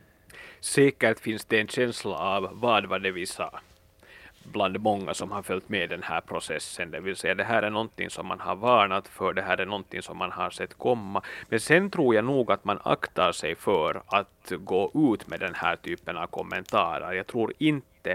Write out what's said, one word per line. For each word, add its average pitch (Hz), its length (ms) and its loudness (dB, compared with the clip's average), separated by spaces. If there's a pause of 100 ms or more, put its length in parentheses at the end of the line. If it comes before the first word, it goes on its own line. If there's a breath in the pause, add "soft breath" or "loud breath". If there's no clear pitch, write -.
(600 loud breath)
Säkert 135 600 4
finns 110 240 -4
det 110 160 4
en 107 80 0
känsla 113 480 -2
av 95 360 0
"vad 104 340 4
var 95 120 -2
det 95 120 -2
vi 90 160 -4
sa?" - 340 -8 (920 loud breath)
bland 98 280 0
många 101 340 0
som - 180 -8
har 101 100 -6
följt 92 260 -4
med 95 220 0
den 87 120 -6
här 82 180 -2
processen. 82 680 -6
Det 78 100 -8
vill 92 160 -4
säga, - 180 0
det 98 100 -2
här 110 180 2
är 107 80 0
någonting 107 400 -4
som - 160 -8
man 92 140 -6
har 92 160 -4
varnat 101 520 4
för, 95 240 -2
det 92 100 -2
här 92 160 0
är 92 80 -2
någonting 95 360 -6
som 82 140 -12
man 90 160 -4
har 90 180 -4
sett - 240 -8
komma. 101 480 -2 (260 loud breath)
Men 113 120 0
sen 185 300 4
tror 135 240 4
jag 107 100 4
nog 127 280 2
att - 120 -2
man 101 180 0
aktar - 500 2
sig 80 220 -4
för 82 520 0
att - 520 -2
gå 98 360 0
ut 135 340 2
med 82 120 -6
den 90 140 -4
här 85 220 0
typen 87 400 -6
av 82 100 -4
kommentarer. 87 840 -2
Jag 92 140 -4
tror 113 320 0
inte 151 260 0 (300)